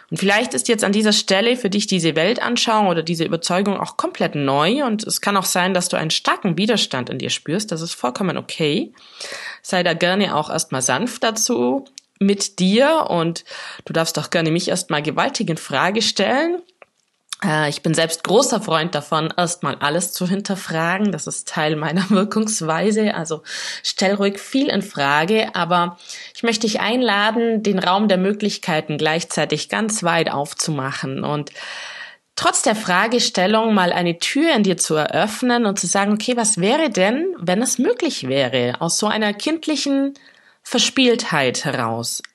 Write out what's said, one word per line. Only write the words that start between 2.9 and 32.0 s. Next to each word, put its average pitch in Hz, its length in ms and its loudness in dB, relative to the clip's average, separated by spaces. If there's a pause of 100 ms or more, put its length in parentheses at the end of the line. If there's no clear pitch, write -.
diese 165 180 -2
Überzeugung 180 560 -2
auch - 180 -6
komplett 320 380 -2
neu 151 500 2
und 214 220 -2
es - 140 -4
kann 202 160 0
auch 190 80 0
sein, 185 280 0
dass 180 160 0
du - 80 -2
einen 160 140 0
starken 214 480 -2
Widerstand 202 520 0
in 131 80 -6
dir 127 120 -4
spürst. 190 400 -4
Das 160 100 -6
ist 165 140 -8
vollkommen 202 420 -2
okay. 160 560 -2 (720)
Sei 180 220 0
da 170 100 2
gerne 180 400 2
auch 151 160 -2
erstmal 139 320 -4
sanft 160 400 -2
dazu 247 600 0 (340)
mit 202 400 0
dir 247 500 4
und 170 360 -2 (400)
du - 80 -8
darfst 165 260 0
auch - 120 -4
gerne 165 200 2
mich 170 160 0
erstmal 165 340 0
gewaltig 175 480 -2
in 160 100 -2
Frage 175 440 0
stellen. 262 580 0 (840)
Äh, 156 240 2
ich 143 140 -6
bin 165 120 2
selbst 165 300 0
großer 233 360 4
Freund 165 340 -2
davon, 156 420 -2
erstmal 170 400 -2
alles 156 360 -2
zu 180 140 -4
hinterfragen. 190 840 -2
Das 156 140 -8
ist - 220 -8
Teil 156 280 -2
meiner 160 300 -2
<laughs> - 40 -2
Wirkungsweise. 208 1040 0
Also 160 280 -6 (400)
stell 196 320 0
ruhig 202 240 0
viel 269 300 0
in 196 140 0
Frage, 160 720 0
aber 175 440 0 (360)
ich - 80 -16
möchte 226 240 0
dich 214 140 0
einladen, 226 840 2
den 202 160 2
Raum 190 300 4
der 185 100 4
Möglichkeiten 185 800 0
gleichzeitig 151 680 -2
ganz 208 340 -2
weit 170 280 2
aufzumachen 135 920 -4
und 147 260 -4 (840)